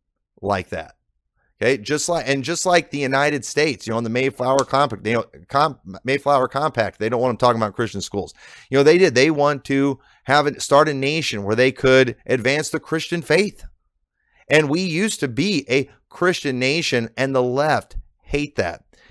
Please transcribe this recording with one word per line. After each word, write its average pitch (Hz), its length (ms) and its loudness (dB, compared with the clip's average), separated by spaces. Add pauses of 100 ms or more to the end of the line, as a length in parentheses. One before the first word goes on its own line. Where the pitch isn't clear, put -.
(420)
like 95 280 -4
that. 78 260 -12 (640)
Okay, 123 200 0
just 135 280 -4
like, 151 220 -4
and 139 140 -2
just 170 240 -4
like 175 240 0
the 143 80 -6
United 139 440 -2
States, 143 440 -2
you 110 40 -6
know, 110 60 -2
on 117 60 -2
the 113 80 -4
Mayflower 131 520 0
Compact, 127 400 -2
they 107 100 -2
don't, 90 340 -6
Com-, 139 320 0 (240)
Mayflower 131 440 0
Compact, 135 520 -2
they 107 100 -2
don't 117 100 -2
want 127 120 0
'em 110 60 -6
talking 120 220 4
about 107 160 -2
Christian 107 240 -4
schools. 95 320 -8 (380)
You 131 80 0
know, 139 60 4
they 165 160 6
did. 160 160 4
They 143 160 4
want 143 340 0
to 139 340 0 (260)
have 143 200 2
it, 143 160 -4
start 147 260 4
a 151 60 -2
nation 135 500 -4
where 104 120 0
they 127 160 4
could 131 440 4 (120)
advance 131 420 0
the 160 100 -4
Christian 160 440 -6
faith. 185 400 0 (840)
And 151 220 4
we 165 120 0
used 185 400 -2
to 143 60 -2
be 147 400 -2
a 131 220 0 (200)
Christian 151 500 -2
nation, 127 580 -2
and 135 160 -2
the 127 80 2
left 127 560 -2 (240)
hate 147 360 -6
that. 87 260 -4 (280)